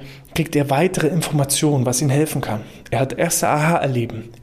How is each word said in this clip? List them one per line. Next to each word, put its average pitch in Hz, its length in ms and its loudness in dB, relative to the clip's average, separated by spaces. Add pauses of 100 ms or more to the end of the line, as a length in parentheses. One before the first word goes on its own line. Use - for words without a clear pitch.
(340)
kriegt 156 220 -2
er 143 140 2
weitere 156 380 2
Informationen, 147 800 0
was 123 140 0
ihm 151 100 2
helfen 147 300 0
kann. 107 220 -6 (280)
Er 120 100 0
hat 139 120 0
erste 165 360 0
Aha-Erleben. 135 840 0 (120)